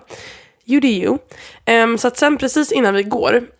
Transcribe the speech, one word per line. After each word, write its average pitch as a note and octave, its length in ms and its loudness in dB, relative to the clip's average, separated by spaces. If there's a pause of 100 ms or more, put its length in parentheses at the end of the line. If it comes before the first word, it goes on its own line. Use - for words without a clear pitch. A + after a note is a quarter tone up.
(640)
You B3+ 160 0
do C#4 60 2
you. G3+ 300 0 (480)
Ehm, A#3 320 2
så A#3+ 100 -2
att A#3+ 100 -2
sen D4 200 2
precis C#4 340 -2
innan G#3+ 240 2
vi G3 80 0
går, A#3 380 0 (180)